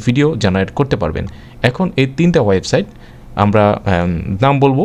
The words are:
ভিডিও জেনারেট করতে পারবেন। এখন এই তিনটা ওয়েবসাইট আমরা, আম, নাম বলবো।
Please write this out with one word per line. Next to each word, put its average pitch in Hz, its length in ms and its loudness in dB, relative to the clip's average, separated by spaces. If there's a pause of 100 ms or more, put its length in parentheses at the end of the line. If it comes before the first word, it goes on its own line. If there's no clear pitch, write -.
ভিডিও 143 300 2
জেনারেট 98 420 0
করতে 139 180 0
পারবেন। - 280 -4 (380)
এখন 165 340 0
এই 135 100 2
তিনটা 165 340 2
ওয়েবসাইট 104 460 0 (500)
আমরা, 104 360 4
আম, 90 380 0 (320)
নাম 139 180 4
বলবো। 139 240 2